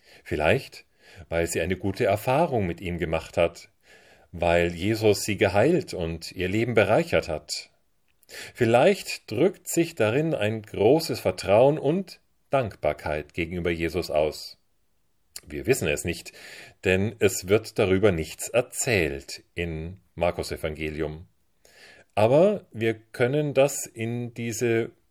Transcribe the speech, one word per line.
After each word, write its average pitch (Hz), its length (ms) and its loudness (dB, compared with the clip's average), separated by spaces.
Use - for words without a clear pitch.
Vielleicht, 82 640 0
weil 85 180 0
sie - 140 -2
eine 90 140 -2
gute 101 280 -2
Erfahrung 127 640 2
mit 85 140 -6
ihm 87 180 -6
gemacht 80 400 -4
hat, - 320 -2
weil 85 420 2
Jesus 104 520 0
sie 104 120 -4
geheilt 107 580 2
und 82 380 -6
ihr 90 160 -4
Leben 113 260 -2
bereichert 107 540 2
hat. - 420 -10
Vielleicht - 1040 0
drückt 139 380 -2
sich - 260 -2
darin 135 400 0
ein 107 280 -2
großes 117 580 2
Vertrauen 113 580 4
und 175 420 -4
Dankbarkeit 76 840 -4
gegenüber 87 380 -4
Jesus 82 400 -2
aus. 78 480 -2
Wir 69 200 -10
wissen 107 220 2
es 73 160 -2
nicht, - 280 -6
denn 98 340 2
es 95 300 0
wird 107 300 2
darüber 95 340 4
nichts - 360 -6
erzählt 87 920 -2
in 85 460 -8
Markus 85 380 -2
Evangelium. 78 720 -8
Aber 151 560 4
wir 113 220 0
können 139 600 -2
das 139 320 2
in 117 460 -6
diese, 117 580 -2